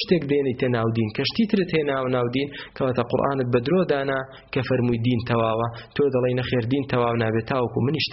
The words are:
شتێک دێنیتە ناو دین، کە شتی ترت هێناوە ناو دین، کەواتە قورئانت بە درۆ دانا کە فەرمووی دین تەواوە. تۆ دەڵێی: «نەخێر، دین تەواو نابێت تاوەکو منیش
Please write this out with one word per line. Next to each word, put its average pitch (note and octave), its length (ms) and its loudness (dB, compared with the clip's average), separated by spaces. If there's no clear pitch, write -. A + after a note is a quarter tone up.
شتێک E3+ 300 2
دێنیتە C3+ 460 2
ناو A2+ 200 2
دین، A2+ 200 2
کە C#3 120 0
شتی - 220 0
ترت F#3 260 2
هێناوە C3+ 400 0
ناو B2 200 2
دین، C#3 140 -2
کەواتە B2+ 340 0
قورئانت C3+ 440 0
بە B2 120 2
درۆ F3 140 2
دانا C#3 280 0
کە C#3+ 140 -2
فەرمووی A#2+ 400 0
دین B2 220 2
تەواوە. A2+ 400 0
تۆ - 80 0
دەڵێی: B2 260 2
«نەخێر، B2 320 0
دین C#3 200 0
تەواو A#2+ 300 2
نابێت A2 280 0
تاوەکو B2+ 360 -2
منیش D3 260 0